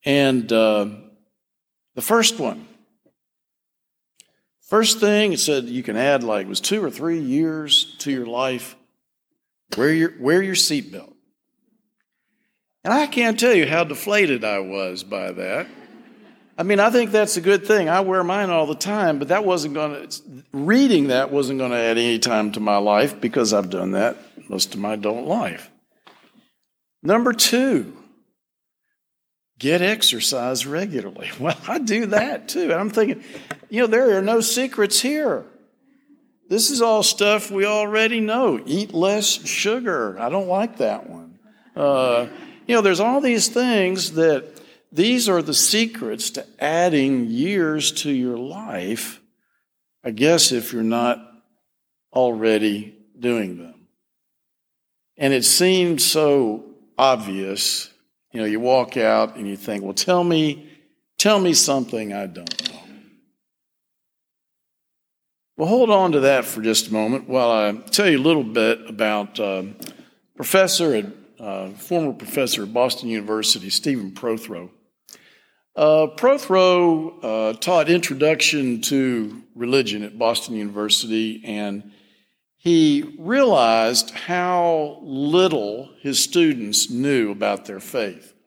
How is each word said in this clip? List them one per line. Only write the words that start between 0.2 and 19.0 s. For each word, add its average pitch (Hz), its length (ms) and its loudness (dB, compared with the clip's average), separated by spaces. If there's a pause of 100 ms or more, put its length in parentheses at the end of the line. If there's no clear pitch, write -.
uh, 107 340 4 (1080)
the 123 60 -8
first 226 360 2
one, - 300 -6 (1900)
first 220 400 2
thing 208 320 4
it 147 80 -2
said 143 240 0
you 120 180 -6
can 110 140 -4
add, 135 260 2
like, 107 240 -2
was 98 140 -6
two 214 200 -2
or 175 80 -4
three 165 300 -4
years 156 800 0
to 143 140 -6
your 127 140 -4
life. 123 500 -4 (1000)
Wear 135 160 2
your, 160 280 0
wear 151 200 2
your 190 140 -4
seatbelt. 127 580 -4 (1700)
And 202 100 0
I 285 140 2
can't 233 320 0
tell 240 140 4
you 160 120 4
how 156 160 0
deflated 156 600 0
I 104 160 -2
was 95 420 -6
by 95 300 -8
that. 92 340 -6 (920)
I 170 60 -4
mean, 196 160 2
I 214 120 4
think 233 200 2
that's 208 260 2
a 175 40 -2
good 190 260 2
thing. 202 220 2
I 180 140 2
wear 185 200 0
mine 190 280 -2
all 160 160 2
the 151 100 -4
time, 202 420 0